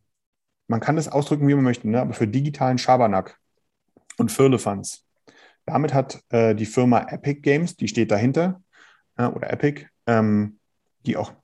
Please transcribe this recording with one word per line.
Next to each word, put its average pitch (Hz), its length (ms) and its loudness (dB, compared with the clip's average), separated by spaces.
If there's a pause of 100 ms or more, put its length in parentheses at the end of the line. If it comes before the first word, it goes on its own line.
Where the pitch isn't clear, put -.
(680)
man 113 100 0
kann 147 160 -2
das 160 140 -4
ausdrücken, 147 400 0
wie 143 60 4
man 139 100 2
möchte, 120 240 -2
ne, 113 100 0
aber 127 140 -2
für 117 120 -2
digitalen 131 520 -2
Schabernack 117 600 2 (800)
und 117 140 0
Firlefanz. 110 720 0 (600)
Damit 143 280 -2
hat, 135 360 -2
äh, 113 260 2
die 107 100 -4
Firma 120 440 2
Epic - 320 -6
Games, 151 340 0
die 110 140 -4
steht 113 220 0
dahinter, 139 500 0 (580)
ja, 120 140 -2
oder - 180 -8
Epic, 147 360 -4 (200)
ähm, 107 520 2 (460)
die - 120 -4
auch, - 160 -8 (100)